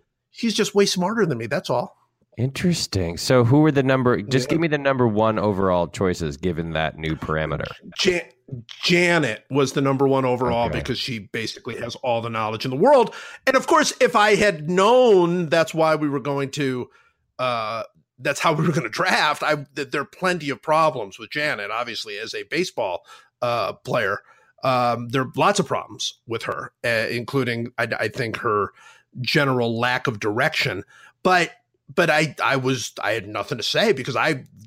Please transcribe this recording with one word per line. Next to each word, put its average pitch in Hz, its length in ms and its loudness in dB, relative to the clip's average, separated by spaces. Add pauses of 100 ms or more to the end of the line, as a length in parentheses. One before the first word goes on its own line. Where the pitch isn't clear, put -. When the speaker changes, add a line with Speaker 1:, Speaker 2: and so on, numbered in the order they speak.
(300)
Speaker 1:
she's - 240 -2
just - 200 0
way 202 120 6
smarter 196 380 0
than 147 140 0
me. 117 80 -6
That's 143 240 -4
all. 123 260 -2 (400)
Speaker 2:
Interesting. 123 800 -2
So 127 280 4
who 135 160 6
were 156 120 6
the 139 100 2
number, 127 400 2
just 127 260 0
Speaker 1:
Yeah. - 40 0
Speaker 2:
give 160 80 2
me 170 80 0
the 147 100 0
number 135 280 2
one 110 320 2
overall 92 500 2
choices 85 480 -2
given 82 360 -4
that 78 260 -2
new 78 180 -4
parameter. 78 540 -4 (280)
Speaker 1:
Jan-, 175 320 -2 (520)
Janet 170 680 2
was 135 240 2
the 147 60 0
number 139 280 2
one 135 160 4
overall 120 440 0
Speaker 2:
Okay. - 100 -2
Speaker 1:
because 120 200 -4
she 117 200 -6
basically 110 580 -8
has 117 200 -10
all 117 260 -2
the 117 80 -6
knowledge 110 340 -4
in 135 60 -4
the 131 60 -4
world. 233 380 4 (320)
And 175 100 2
of 254 100 0
course, - 340 4
if 240 160 4
I 208 200 6
had 175 340 0
known 185 800 6
that's 165 240 2
why 160 220 4
we 151 120 -2
were 139 120 -2
going 139 320 -4
to, 131 360 -4 (500)
uh, 113 440 -4 (360)
that's 143 220 -4
how 170 140 2
we 156 120 0
were 170 60 2
gonna 135 160 -2
draft, 175 540 0
I, 147 320 -2
th-, 139 160 -8
there 151 100 -2
are 135 60 -6
plenty 175 440 -4
of 123 120 -8
problems 147 560 0
with 110 120 -16
Janet, 127 400 -4
obviously, 110 460 -6
as 107 160 -10
a 107 120 -8
baseball, 120 600 -4 (380)
uh, 117 320 -2
player. 104 460 -2 (440)
Um, 120 460 0
there 135 120 0
are 101 140 -8
lots 180 240 2
of 175 60 -2
problems - 600 -6
with 113 180 -6
her, 104 280 -8 (120)
uh, 117 260 0
including, 120 680 -4
I, 117 120 -2 (100)
I 113 100 -2
think, 110 300 -6
her 104 340 0 (480)
general 123 580 0
lack 123 280 0
of 110 140 -4
direction. 110 640 -2 (380)
But, 180 300 2 (400)
but 165 180 4
I, 151 320 2
I 123 140 2
was, 127 360 -2 (100)
I 104 100 -2
had 110 140 -4
nothing 107 320 -6
to 101 60 -8
say 196 280 0
because 131 240 -4
I 135 280 -2 (220)